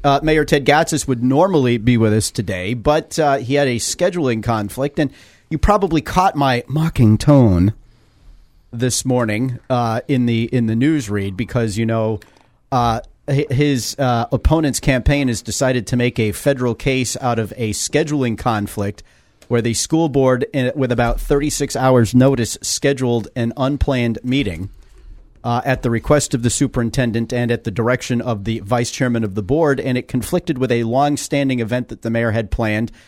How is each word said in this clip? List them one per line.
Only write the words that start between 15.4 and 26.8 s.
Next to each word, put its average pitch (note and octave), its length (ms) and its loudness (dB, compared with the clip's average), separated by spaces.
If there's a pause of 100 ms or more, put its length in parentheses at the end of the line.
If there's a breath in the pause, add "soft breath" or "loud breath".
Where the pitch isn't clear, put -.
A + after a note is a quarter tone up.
decided B2+ 460 -2
to B2+ 100 0
make B2 220 0
a G#2+ 120 0
federal B2 440 0
case C3 440 -2
out A#2+ 200 -2
of A2 180 -4
a A2 140 -4
scheduling C#3+ 680 -2
conflict G#2 640 -4 (460 soft breath)
where A#2+ 120 0
the A2+ 120 0
school D#3+ 360 0
board, B2+ 440 2
in, B2+ 220 0
with C3 160 -2
about A#2 280 0
thirty-six C#3+ 560 -2
hours B2 400 4
notice, B2+ 460 4
scheduled B2+ 760 -2
an A#2 220 -2
unplanned C3 680 0
meeting. G#2 460 -2 (720 soft breath)
Uh, A#2+ 220 -2
at B2+ 160 0
the B2 80 -2
request B2 440 0
of A#2 100 -2
the A#2+ 60 0
superintendent A#2 840 -2